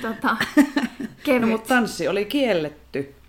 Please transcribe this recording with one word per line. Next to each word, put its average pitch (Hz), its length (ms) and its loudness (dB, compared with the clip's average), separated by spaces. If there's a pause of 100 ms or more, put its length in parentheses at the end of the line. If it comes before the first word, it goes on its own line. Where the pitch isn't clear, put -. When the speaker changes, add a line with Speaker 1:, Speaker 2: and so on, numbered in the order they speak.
Speaker 1:
tota, 226 340 -2
Speaker 2:
<laughs> - 40 -2 (600)
No, 262 60 -10 (180)
Speaker 1:
kevyt. 247 240 2
Speaker 2:
mut 220 140 0
tanssi 220 460 0
oli 202 160 0
kielletty. 175 920 -2 (140)